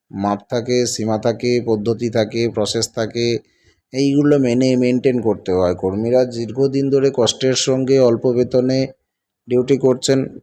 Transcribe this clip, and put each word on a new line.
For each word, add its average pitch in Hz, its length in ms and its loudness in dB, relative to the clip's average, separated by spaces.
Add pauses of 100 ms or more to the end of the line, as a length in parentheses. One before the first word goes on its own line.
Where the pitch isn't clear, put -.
(120)
মাপ 101 280 -2 (100)
থাকে, 120 280 -2 (100)
সীমা 110 300 -2
থাকে, 117 340 -2 (140)
পদ্ধতি 113 440 -2
থাকে, 113 400 -2
প্রসেস 110 420 -2
থাকে, 117 360 -4 (640)
এইগুলো 143 460 2
মেনে 127 360 2
মেনটেন 123 460 2
করতে 98 320 -2
হয়। 90 220 2
কর্মীরা 113 500 0
দীর্ঘদিন 123 640 -2
ধরে 135 260 2
কষ্টের 127 500 0
সঙ্গে 131 340 2
অল্প 117 240 4 (120)
বেতনে 127 440 0 (680)
ডিউটি 123 300 2
করছেন, 131 420 2 (240)